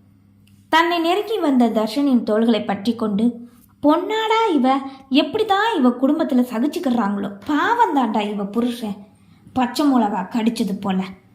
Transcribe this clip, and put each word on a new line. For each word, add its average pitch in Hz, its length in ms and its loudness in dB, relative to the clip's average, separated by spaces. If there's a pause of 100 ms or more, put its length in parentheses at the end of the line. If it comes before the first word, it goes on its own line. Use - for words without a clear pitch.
(680)
தன்னை 339 300 2
நெருங்கி 392 400 -2
வந்த 269 300 2
தர்ஷனின் 233 540 0
தோள்களை 226 420 0
பற்றி 208 300 -2
கொண்டு, 220 540 -2 (340)
"பொன்னாடா 427 720 2
இவ, 262 220 2 (340)
எப்படிதான் 415 680 0
இவ 254 120 4
குடும்பத்துல 269 520 2
சகிச்சுக்கிறாங்களோ, 226 920 -2 (140)
பாவந்தாண்டா 294 840 0
இவ 202 140 -4
புருஷன், 233 500 -4 (580)
பச்சை 254 400 0
மிளகா 208 380 0
கடிச்சது 220 500 -2
போல" 190 240 -2 (300)